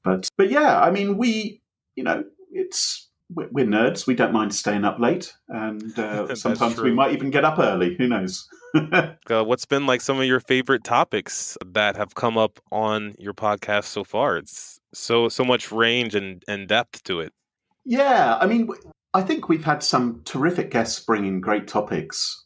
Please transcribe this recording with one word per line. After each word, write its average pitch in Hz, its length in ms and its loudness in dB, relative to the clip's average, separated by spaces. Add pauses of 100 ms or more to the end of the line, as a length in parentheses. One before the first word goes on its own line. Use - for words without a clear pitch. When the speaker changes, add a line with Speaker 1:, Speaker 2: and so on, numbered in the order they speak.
Speaker 1:
But, 190 240 -2 (100)
but 381 120 4
yeah, 285 320 4
I 165 80 6
mean, 202 280 0
we, 220 440 -2 (340)
you - 80 -6
know, - 200 -2 (280)
it's, - 560 -6 (260)
we're, 170 180 -6
we're 131 140 2
nerds. 110 420 2
We 127 80 2
don't 120 180 2
mind 104 220 0
staying 104 300 -2
up 101 140 0
late. 147 340 0 (160)
And, 110 500 -8
uh, 107 240 -4
Speaker 2:
<laughs> 101 40 -6
That's 123 140 -6
Speaker 1:
sometimes 113 360 0
we 117 120 2
Speaker 2:
true. 117 60 2
Speaker 1:
might 135 180 2
even 139 160 -4
get 143 160 2
up 156 140 2
early. 92 360 2
Who 127 120 0
knows? 95 460 -4
<laughs> - 60 -20 (160)
Speaker 2:
Uh, 156 680 0
what's 113 240 0
been, 143 200 0
like, 127 160 2
some 135 180 -2
of 131 60 0
your 127 160 2
favorite 131 420 0
topics - 840 -2
that 98 300 0
have 101 180 -6
come 113 240 -2
up 110 220 0 (140)
on 107 440 -2
your 101 160 -12
podcast 104 520 -2
so - 180 -8
far? 110 320 -2
It's - 460 -12 (120)
so, 117 360 2
so 127 160 0
much 123 260 2
range 117 420 2
and, 95 360 -4
and 98 180 -6
depth 110 380 0
to 87 160 -2
it. 78 100 -8 (540)
Speaker 1:
Yeah, 240 520 4
I 180 100 2
mean, 226 200 2
w-, - 140 -12 (320)
I 190 80 4
think 190 260 -4
we've 156 160 2
had 147 180 0
some 123 440 0
terrific - 460 -2
guests 117 280 0
bringing 98 400 0
great 104 300 -2
topics - 760 -4